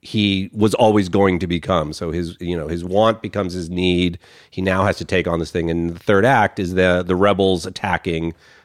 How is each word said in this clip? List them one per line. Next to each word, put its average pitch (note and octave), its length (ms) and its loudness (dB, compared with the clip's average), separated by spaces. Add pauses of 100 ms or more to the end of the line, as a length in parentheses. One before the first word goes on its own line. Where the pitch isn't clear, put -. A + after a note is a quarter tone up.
he G2 500 -2
was G#2+ 220 2
always G#2+ 340 4
going F#2+ 320 2
to F#2 60 -4
become. E2 460 -2
So E2+ 200 -8
his, E2+ 280 -6
you F2 160 -4
know, D2+ 120 -6
his E2+ 160 -6
want G#2+ 380 2
becomes G2 320 -6
his F2 160 -8
need. F2+ 480 0 (320)
He - 120 -8
now F#2+ 220 2
has G2 140 2
to F2 60 -8
take F2 240 0
on E2+ 120 0
this E2 100 -6
thing. E2 200 -2
And E2+ 260 -2
the - 20 -16
third G2 260 2
act A#2 360 2
is F2+ 140 -4
the, F2+ 320 2
the F#2 100 0
rebels F#2+ 500 2
attacking E2+ 680 -4 (300)